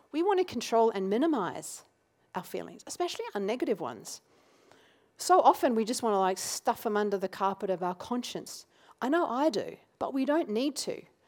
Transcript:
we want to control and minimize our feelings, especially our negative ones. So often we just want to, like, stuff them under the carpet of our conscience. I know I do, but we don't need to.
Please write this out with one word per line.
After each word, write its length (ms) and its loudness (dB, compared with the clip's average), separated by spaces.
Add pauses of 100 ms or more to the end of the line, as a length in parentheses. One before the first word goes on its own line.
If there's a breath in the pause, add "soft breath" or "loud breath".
(120 soft breath)
we 120 0
want 160 4
to 60 4
control 460 2
and 180 0
minimize 760 0 (500)
our 100 -6
feelings, 440 -10
especially 460 -4
our 80 -4
negative 380 -2
ones. 420 -8 (960 soft breath)
So 240 6
often 320 6
we 100 2
just 200 -4
want 100 2
to, 60 4
like, 180 2
stuff 460 -4
them 140 0
under 200 2
the 100 -2
carpet 420 -2
of 140 -2
our 120 -2
conscience. 680 -8 (360 soft breath)
I 80 0
know 180 2
I 220 2
do, 280 -4 (200)
but 160 -4
we 120 0
don't 240 2
need 280 -2
to. 240 -6 (260 soft breath)